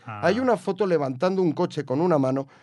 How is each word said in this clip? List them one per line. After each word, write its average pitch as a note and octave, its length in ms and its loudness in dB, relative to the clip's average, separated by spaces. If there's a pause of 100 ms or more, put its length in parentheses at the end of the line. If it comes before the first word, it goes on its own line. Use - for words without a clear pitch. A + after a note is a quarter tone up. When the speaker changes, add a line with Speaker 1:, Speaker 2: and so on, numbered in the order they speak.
Speaker 1:
Ah. G#2+ 180 -12
Speaker 2:
Hay G3 160 2
una B3 160 2
foto G3 300 -2
levantando E3+ 560 0
un E3 100 2
coche D3+ 320 -2
con C3+ 160 -2
una E3+ 180 4
mano, C3+ 300 0 (140)